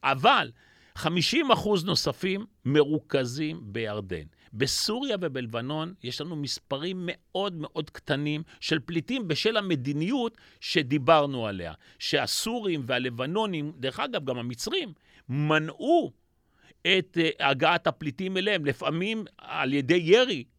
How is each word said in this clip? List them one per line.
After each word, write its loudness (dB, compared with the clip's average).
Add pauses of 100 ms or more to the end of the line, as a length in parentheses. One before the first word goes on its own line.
אבל 4 (440)
חמישים 2
אחוז 2
נוספים -2 (200)
מרוכזים 0
בירדן. -6 (280)
בסוריה -2
ובלבנון -6 (100)
יש -8
לנו -8
מספרים -6
מאוד -4
מאוד -6
קטנים -2 (160)
של 0
פליטים -4
בשל 0
המדיניות 0 (220)
שדיברנו 4
עליה, -6 (260)
שהסורים -2
והלבנונים, -2
דרך -6
אגב, -4
גם -2
המצרים, -6 (360)
מנעו 2 (760)
את, 2
אה, 2
הגעת 4
הפליטים -4
אליהם, 0
לפעמים -2 (120)
על -2
ידי 4
ירי 4 (160)